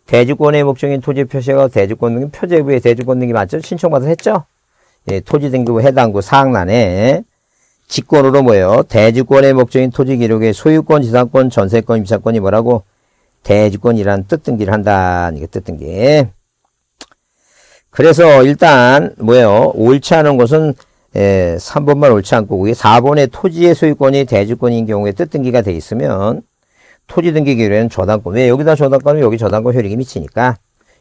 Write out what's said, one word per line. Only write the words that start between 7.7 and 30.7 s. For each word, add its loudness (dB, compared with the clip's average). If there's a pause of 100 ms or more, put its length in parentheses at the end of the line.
직권으로 2
뭐예요? 2
대지권의 2
목적인 0
토지 -2
기록에 0
소유권, 0
지상권, 0
전세권, -2
임차권이 -4
뭐라고? 0 (580)
대지권이란 0
뜻 -4
등기를 -4
한다. -2
이게 -12
뜻 -12
등기. 0 (1600)
그래서 4
일단 2
뭐예요? 2
옳지 0
않은 2
것은, 0 (420)
예, 0
삼 -6
번만 4
옳지 0
않고 -2
그게 -2
사 2
번의 0
토지의 0
소유권이 0
대지권인 -2
경우에 -4
뜻 -6
등기가 -2
돼 -2
있으면 -4 (640)
토지 -2
등기 0
기록에는 0
저당권. -4
왜? 2
여기다 2
저당권은 0
여기 0
저당권 -2
효력이 -2
미치니까 -4 (440)